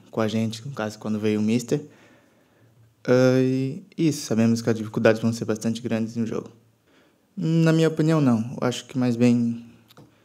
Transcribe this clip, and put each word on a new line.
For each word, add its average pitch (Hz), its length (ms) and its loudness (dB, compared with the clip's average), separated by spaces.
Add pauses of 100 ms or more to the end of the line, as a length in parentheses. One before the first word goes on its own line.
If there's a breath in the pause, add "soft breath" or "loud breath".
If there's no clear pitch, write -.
com 113 120 -4
a 110 60 0
gente, 110 380 -4
no 139 80 -12
caso, 107 240 -8
quando 107 220 -6
veio 107 200 0
o 107 40 0
Mister. 117 380 -2 (1200 soft breath)
Ah, 127 340 4
e 131 440 -2 (140)
isso, 160 280 0
sabemos 113 360 2
que 120 80 -2
as 110 80 2
dificuldades 110 440 2
vão 113 100 0
ser 113 140 -6
bastante 113 360 -4
grandes 110 340 -4
no 113 100 -2
jogo. - 240 -8 (880 soft breath)
Na 165 340 2
minha 160 160 4
opinião, 160 320 2
não. 120 400 0
Eu 131 80 -2
acho - 180 -6
que - 120 -10
mais 123 180 0
bem, 120 500 2 (600 loud breath)